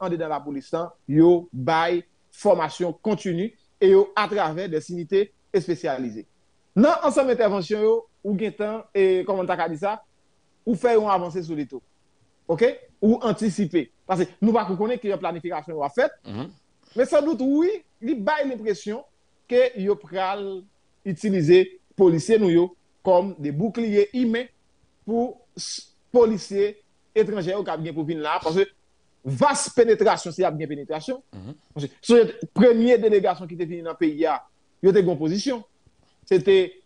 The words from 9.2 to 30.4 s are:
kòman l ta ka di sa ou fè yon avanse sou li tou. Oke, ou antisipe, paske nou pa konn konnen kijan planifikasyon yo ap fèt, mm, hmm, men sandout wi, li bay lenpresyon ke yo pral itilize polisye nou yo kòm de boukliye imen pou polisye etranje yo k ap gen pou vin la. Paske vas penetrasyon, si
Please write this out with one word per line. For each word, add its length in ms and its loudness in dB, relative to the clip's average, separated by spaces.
kòman 160 -2
l 60 -4
ta 80 -4
ka 100 -2
di 100 -8
sa 200 -4
ou 160 -2
fè 160 2
yon 160 2
avanse 320 -2
sou 120 -8
li 120 -6
tou. 160 -16
Oke, 220 2
ou 200 4
antisipe, 640 -2
paske 220 -2
nou 160 4
pa 120 0
konn 120 -4
konnen 200 -4
kijan 200 -4
planifikasyon 560 -8
yo 80 -4
ap 120 -6
fèt, 280 0
mm, 140 -10
hmm, 120 -10
men 120 0
sandout 360 2
wi, 260 2
li 120 -4
bay 320 -2
lenpresyon 540 -8
ke 200 2
yo 160 0
pral 640 -6
itilize 560 2
polisye 420 4
nou 120 2
yo 160 4
kòm 380 2
de 120 -6
boukliye 600 0
imen 320 -2
pou 300 -4
polisye 580 2
etranje 380 0
yo 120 -4
k 100 -6
ap 100 -8
gen 120 -8
pou 100 -4
vin 180 -6
la. 180 -2
Paske 240 0
vas 480 0
penetrasyon, 640 2
si 80 -2